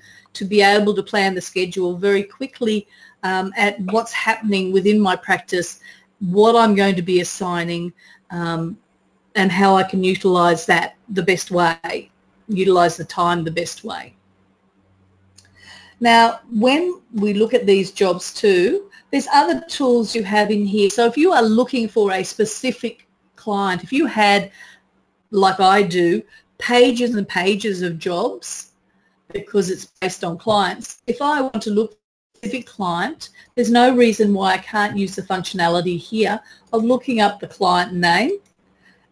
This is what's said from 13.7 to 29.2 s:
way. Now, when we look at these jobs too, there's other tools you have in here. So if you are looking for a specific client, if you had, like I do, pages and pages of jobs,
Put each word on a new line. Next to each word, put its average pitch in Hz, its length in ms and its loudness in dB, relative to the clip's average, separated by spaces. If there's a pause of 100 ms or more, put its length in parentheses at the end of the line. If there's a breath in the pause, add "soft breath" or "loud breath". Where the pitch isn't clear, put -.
way. 80 300 -12 (1900 loud breath)
Now, 233 420 4 (100)
when 277 500 0 (120)
we 208 200 -2
look 214 200 0
at 196 120 0
these 196 260 2
jobs 180 420 -2
too, 202 560 2 (220 loud breath)
there's 277 160 -2
other 285 420 2
tools 240 440 0
you 226 100 -2
have 208 280 0
in 208 140 0
here. 202 240 2
So 233 160 2
if 233 120 0
you 339 140 4
are 277 100 4
looking 226 460 2
for 202 240 0
a 190 120 -2
specific - 840 -6 (300)
client, 196 460 -4
if - 100 -10
you 294 140 0
had, 202 440 2 (800 loud breath)
like 190 300 2
I 196 220 4
do, 175 380 0 (360 soft breath)
pages 240 580 2
and 202 120 -4
pages 196 540 -4
of 170 160 -6
jobs, 202 760 -8 (580)